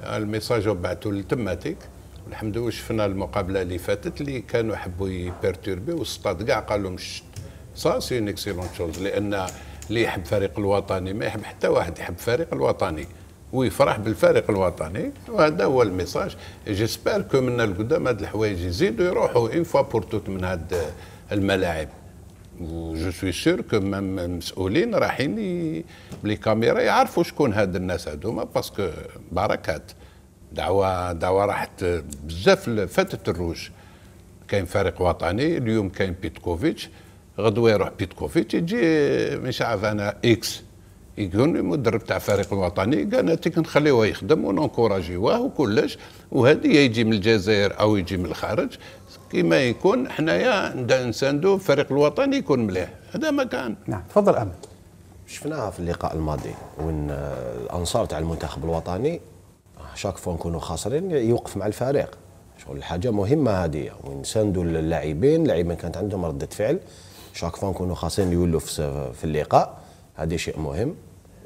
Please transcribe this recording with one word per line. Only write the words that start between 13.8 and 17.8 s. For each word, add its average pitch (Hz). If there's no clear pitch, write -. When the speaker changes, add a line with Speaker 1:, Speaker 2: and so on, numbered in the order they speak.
Speaker 1:
بالفريق 113
الوطني، 95
وهذا 180
هو 131
الميساج. 95
جيسبر 113
كو 143
من 123
القدام 110